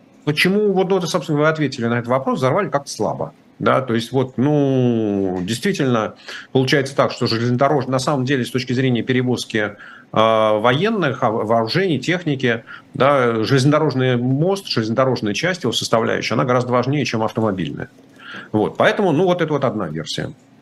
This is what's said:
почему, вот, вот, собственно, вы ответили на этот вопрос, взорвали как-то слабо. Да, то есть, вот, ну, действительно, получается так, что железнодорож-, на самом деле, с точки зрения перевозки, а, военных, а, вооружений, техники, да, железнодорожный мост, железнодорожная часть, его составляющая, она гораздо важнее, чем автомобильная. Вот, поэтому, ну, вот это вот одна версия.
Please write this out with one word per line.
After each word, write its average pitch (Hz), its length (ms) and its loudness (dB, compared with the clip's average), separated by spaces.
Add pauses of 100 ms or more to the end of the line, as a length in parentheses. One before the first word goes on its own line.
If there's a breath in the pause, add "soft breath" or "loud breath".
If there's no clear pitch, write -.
(260)
почему, 185 480 2
вот, 185 180 2
вот, 175 180 0
собственно, 151 300 -2
вы 151 80 4
ответили 147 380 0
на 117 140 0
этот 117 100 -6
вопрос, 160 300 0
взорвали 151 280 0
как-то 147 240 -4
слабо. 104 400 -4 (280)
Да, 131 220 2
то 120 140 -4
есть, 113 160 -4
вот, 127 260 -2
ну, 120 1040 0
действительно, 120 720 -2 (360 loud breath)
получается 131 460 0
так, 123 140 4
что - 160 -4
железнодорож-, 123 600 0
на 131 120 0
самом 131 260 -2
деле, 131 180 0
с 113 80 -8
точки 123 220 -2
зрения 123 280 2
перевозки, 117 760 -2 (340 loud breath)
а, 110 480 4
военных, 147 640 0
а, 117 80 2
вооружений, 113 680 0
техники, 127 680 -2 (280 loud breath)
да, 123 520 2
железнодорожный 131 720 2
мост, 143 500 0
железнодорожная 113 680 0
часть, 175 300 -4
его 117 80 0
составляющая, 113 640 -2
она 139 80 2
гораздо 123 300 0
важнее, 131 320 0
чем 113 180 -2
автомобильная. 95 680 -4 (640 loud breath)
Вот, 101 240 0
поэтому, 190 380 2
ну, 156 100 2
вот 175 180 2
это 151 120 -2
вот 139 100 -2
одна 104 240 -2
версия. 78 460 -8 (280)